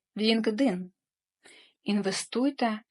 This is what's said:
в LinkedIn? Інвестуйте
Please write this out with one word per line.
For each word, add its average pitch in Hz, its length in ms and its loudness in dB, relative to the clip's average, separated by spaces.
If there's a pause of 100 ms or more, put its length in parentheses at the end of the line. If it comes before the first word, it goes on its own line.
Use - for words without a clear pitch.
(160)
в 202 40 -6
LinkedIn? 220 720 0 (920)
Інвестуйте 214 960 -2 (100)